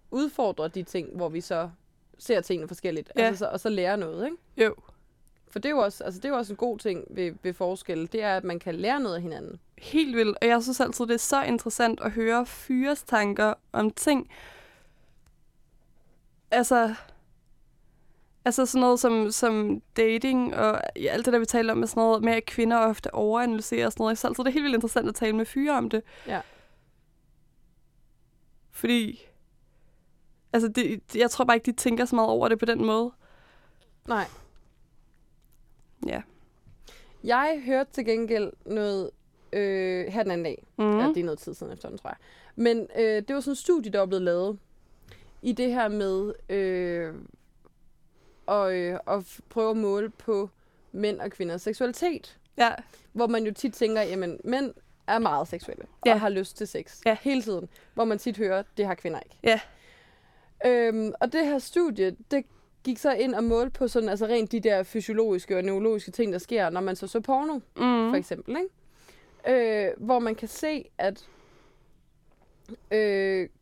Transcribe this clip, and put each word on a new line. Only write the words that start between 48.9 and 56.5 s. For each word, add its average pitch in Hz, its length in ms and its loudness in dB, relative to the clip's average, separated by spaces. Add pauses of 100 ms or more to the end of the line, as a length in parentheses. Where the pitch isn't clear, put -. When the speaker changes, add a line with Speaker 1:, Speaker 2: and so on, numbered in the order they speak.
Speaker 1:
at 202 120 0
f-, - 300 -16
prøve 220 220 0
at 220 60 0
måle 208 340 -2
på 202 400 -4 (420)
mænd 208 280 -4
og 196 100 -8
kvinders 175 320 -6
seksualitet. 247 760 -4 (200)
Speaker 2:
Ja. 233 120 6 (420)
Speaker 1:
Hvor 233 140 0
man 226 200 0
jo 208 80 -2
tit 226 200 -4
tænker, 220 280 2
jamen, 180 420 -4
mænd 262 300 -2 (320)
er 220 120 2
meget 160 300 0
seksuelle - 360 -12 (160)
og - 80 2
Speaker 2:
Ja. 220 80 8
Speaker 1:
har 208 120 0
lyst 190 280 -4